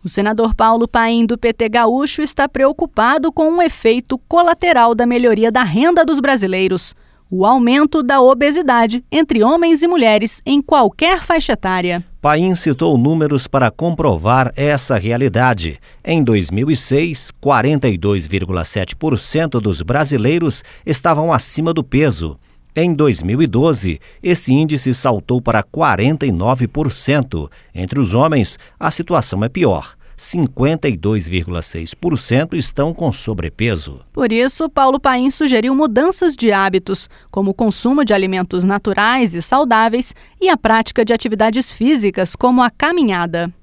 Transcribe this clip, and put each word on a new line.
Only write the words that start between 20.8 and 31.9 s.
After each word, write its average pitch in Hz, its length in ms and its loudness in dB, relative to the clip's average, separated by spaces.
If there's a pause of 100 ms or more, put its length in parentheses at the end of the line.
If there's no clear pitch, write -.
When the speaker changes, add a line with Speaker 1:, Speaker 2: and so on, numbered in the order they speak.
Speaker 2:
estavam 160 460 0
acima 156 420 0
do 156 80 -2
peso. 101 560 -2 (380)
Em 170 180 0
dois 143 300 0
mil 110 180 0
e 165 60 2
doze, 101 540 0 (200)
esse 175 300 0
índice 143 420 0
saltou 123 480 -2
para 110 220 0
quarenta 143 640 0
e 127 60 0
nove 117 360 0
por 143 240 -4
cento. 127 580 -4 (240)
Entre 92 280 -4
os 95 120 0
homens, 135 460 0 (180)
a 160 140 -4
situação 156 540 -2
é - 20 -4
pior. 120 500 -2 (240)
Cinquenta 156 680 -2
e 101 80 -4
dois 92 320 -2
vírgula 87 320 -4
seis 82 320 -10